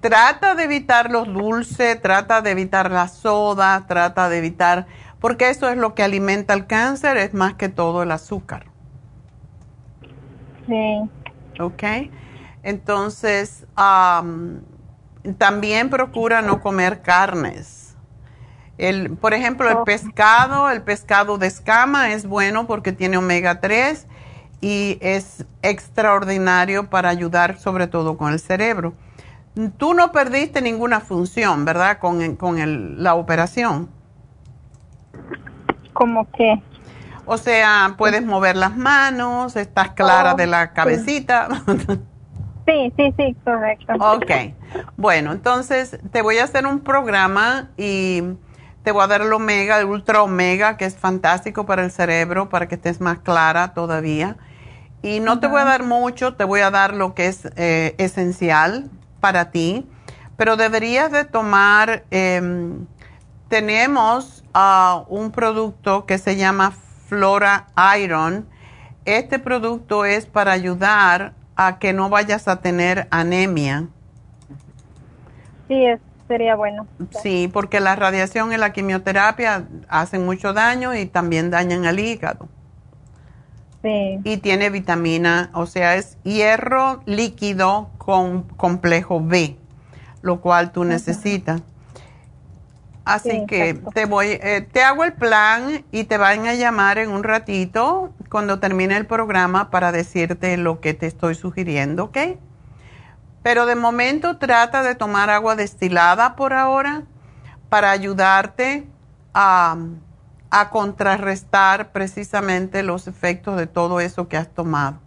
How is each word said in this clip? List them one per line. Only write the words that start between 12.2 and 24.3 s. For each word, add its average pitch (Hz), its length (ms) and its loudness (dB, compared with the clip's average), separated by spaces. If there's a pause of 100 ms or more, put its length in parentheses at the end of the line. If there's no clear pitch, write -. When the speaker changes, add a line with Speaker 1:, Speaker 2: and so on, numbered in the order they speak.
Speaker 1:
Entonces, 202 1040 -4 (100)
am, 175 840 2 (760)
también 208 520 2
procura 233 520 0
no 208 200 -2
comer 190 400 0
carnes. 180 960 -2 (840)
El, 185 400 -4
por 220 160 0
ejemplo, 254 360 -2
el 226 80 2
Speaker 2:
Ok. 233 80 -2
Speaker 1:
pescado, 226 840 2
el 233 140 -2
pescado 208 560 0
de 190 80 0
escama 240 640 2
es 214 160 -6
bueno 208 400 0
porque 208 240 -4
tiene 185 260 -2
omega 180 420 0
tres 247 460 0 (560)